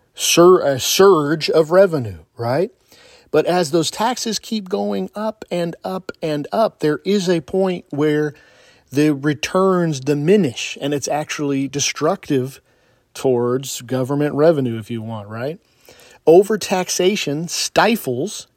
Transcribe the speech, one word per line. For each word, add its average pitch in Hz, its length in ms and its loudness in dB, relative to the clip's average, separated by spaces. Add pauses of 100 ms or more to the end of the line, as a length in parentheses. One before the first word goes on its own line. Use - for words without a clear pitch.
(140)
sur-, 175 460 6
a 135 180 0
surge 165 720 2
of 156 220 2
revenue, 147 480 2 (160)
right? 135 340 -2 (600)
But 147 160 2
as 170 260 0
those 165 180 0
taxes 226 480 -4
keep 208 300 -8
going 202 460 -4
up 214 360 -8
and 170 320 -4
up 185 300 -8 (100)
and 147 300 -4
up, 208 280 -2
there 151 240 0
is 190 240 0
a 175 120 2
point 190 500 -4
where 151 440 0 (580)
the 151 200 2
returns 160 840 0
diminish, 147 840 0
and 143 140 -4
it's 139 140 -6
actually 143 580 -4
destructive 139 960 -4 (520)
towards 127 680 -2
government 131 540 -4
revenue, 139 440 2
if 107 100 -12
you 113 140 -8
want, 110 260 -12
right? 127 300 -10 (720)
Overtaxation 180 1200 2
stifles 170 960 -2 (100)